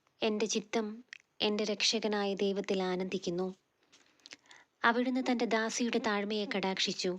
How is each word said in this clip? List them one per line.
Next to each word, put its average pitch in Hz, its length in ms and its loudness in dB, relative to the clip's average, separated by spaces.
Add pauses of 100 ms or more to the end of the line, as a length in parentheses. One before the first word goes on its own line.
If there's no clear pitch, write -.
(220)
എൻ്റെ 214 240 2
ചിത്തം 214 420 -2 (540)
എൻ്റെ 208 220 2
രക്ഷകനായ 208 680 0
ദൈവത്തിൽ 196 500 0
ആനന്ദിക്കുന്നു. 185 640 -2 (1400)
അവിടുന്ന് 247 400 2
തൻ്റെ 247 220 0
ദാസിയുടെ 226 540 0
താഴ്മയെ 208 460 0
കടാക്ഷിച്ചു. 190 720 -2